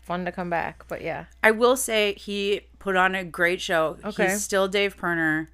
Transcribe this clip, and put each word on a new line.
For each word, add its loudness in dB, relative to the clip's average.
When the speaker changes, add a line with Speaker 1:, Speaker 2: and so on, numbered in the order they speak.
Speaker 1:
fun -6
to -6
come -8
back, -6
but -10
yeah. -10
Speaker 2:
I 8
will 4
say 0
he -4
put -2
on 4
a -4
great 0
show. 0
Speaker 1:
Okay. -2
Speaker 2:
He's -2
still 2
Dave 0
Perner. 0